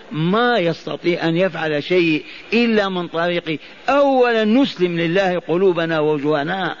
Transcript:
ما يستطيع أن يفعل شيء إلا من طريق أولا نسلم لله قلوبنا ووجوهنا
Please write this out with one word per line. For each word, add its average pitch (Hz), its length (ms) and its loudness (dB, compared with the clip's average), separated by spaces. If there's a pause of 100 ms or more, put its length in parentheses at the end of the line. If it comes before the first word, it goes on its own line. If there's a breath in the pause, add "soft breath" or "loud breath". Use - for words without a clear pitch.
(120)
ما 214 460 0
يستطيع 165 720 -2
أن 165 80 0
يفعل 160 460 -2
شيء 170 420 0 (280 loud breath)
إلا 220 360 2
من 180 200 -4
طريق 165 500 -4 (300 loud breath)
أولا 254 560 4
نسلم 185 540 2
لله 180 400 0
قلوبنا 165 640 0
ووجوهنا 151 800 -2